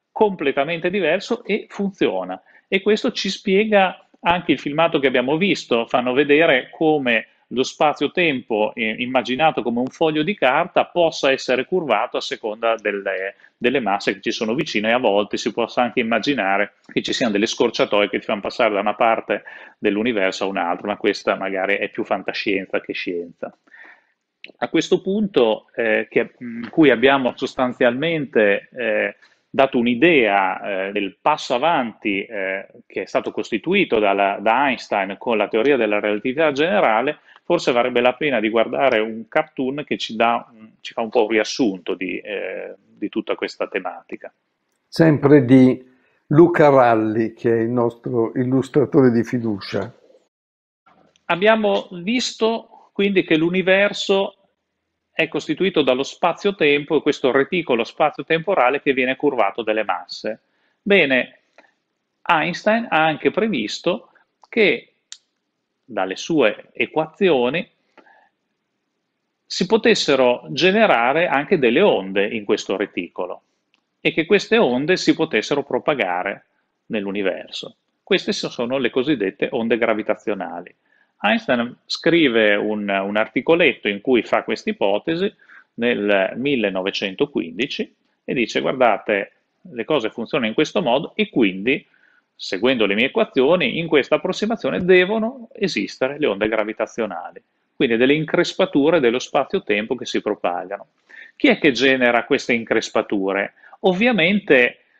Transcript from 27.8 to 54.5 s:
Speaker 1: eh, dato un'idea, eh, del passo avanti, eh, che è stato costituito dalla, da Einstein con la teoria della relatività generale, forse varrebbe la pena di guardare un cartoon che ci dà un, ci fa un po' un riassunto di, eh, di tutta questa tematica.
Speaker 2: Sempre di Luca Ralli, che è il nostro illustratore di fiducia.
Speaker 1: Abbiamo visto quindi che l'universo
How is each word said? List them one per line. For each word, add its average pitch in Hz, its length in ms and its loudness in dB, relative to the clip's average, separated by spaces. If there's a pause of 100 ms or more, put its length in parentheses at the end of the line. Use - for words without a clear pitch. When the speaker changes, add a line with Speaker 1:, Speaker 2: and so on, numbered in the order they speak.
Speaker 1:
eh, 107 420 -4 (380)
dato 135 240 2
un'idea, 104 1080 2
eh, 101 40 -8
del 101 280 -6
passo 151 340 -2
avanti, 120 680 -2
eh, 95 420 -6 (200)
che - 160 -8
è 92 40 -10
stato - 240 -4
costituito 104 720 -2
dalla, 101 400 2
da 117 260 2
Einstein 101 500 -2
con 120 200 -2
la 104 100 0
teoria 117 300 2
della 104 240 0
relatività 123 500 -2
generale, 143 680 0 (240)
forse 170 260 0
varrebbe 120 300 2
la 123 140 4
pena 135 260 -2
di 107 80 0
guardare 120 500 2
un 113 300 -4
cartoon 143 580 -4
che 113 100 -4
ci 113 200 -8
dà 117 340 2
un, 110 300 -20
ci - 120 -18
fa 120 100 -6
un 113 60 -4
po' 117 140 2
un 107 60 0
riassunto 107 640 0
di, 90 240 -6
eh, 95 560 -10 (100)
di 110 240 -10
tutta 104 280 -6
questa 98 320 -6
tematica. - 640 -10 (560)
Speaker 2:
Sempre 147 560 6
di 127 360 6 (480)
Luca 156 400 6
Ralli, 113 640 4
che 117 240 0
è 113 40 0
il 113 100 -2
nostro 117 640 -2
illustratore 131 800 2
di 117 100 2
fiducia. 110 720 -6 (1300)
Speaker 1:
Abbiamo 202 640 2
visto 220 1040 -4
quindi 196 300 2
che 160 120 2
l'universo 190 960 0 (800)